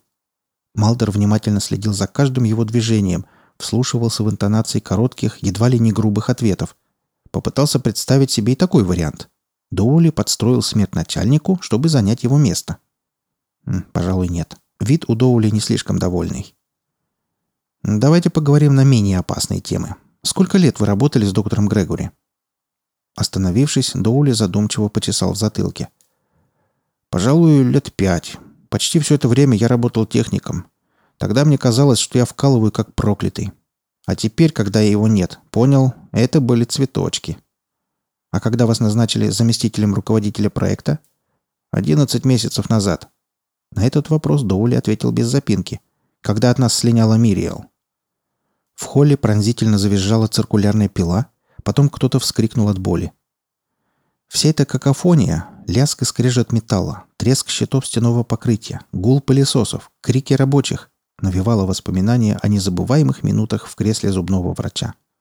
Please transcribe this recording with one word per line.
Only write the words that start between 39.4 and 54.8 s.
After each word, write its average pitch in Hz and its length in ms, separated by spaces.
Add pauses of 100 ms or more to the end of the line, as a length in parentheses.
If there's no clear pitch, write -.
руководителя 104 560
проекта?» 98 480 (720)
«Одиннадцать 143 540
месяцев 127 440
назад». 98 400 (640)
На 101 140
этот 147 240
вопрос 151 320
Доули 107 320
ответил 120 360
без 117 180
запинки. 104 520 (400)
«Когда 107 300
от 120 80
нас 123 160
слиняла 113 400
Мириэл». 95 500 (1080)
В - 100
холле 143 320
пронзительно 107 640
завизжала 101 480
циркулярная 104 600
пила, 90 400 (340)
потом 143 260
кто-то - 300
вскрикнул 110 500
от 98 100
боли. 90 340 (1160)
Вся - 220
эта 147 160
какофония, 135 800 (200)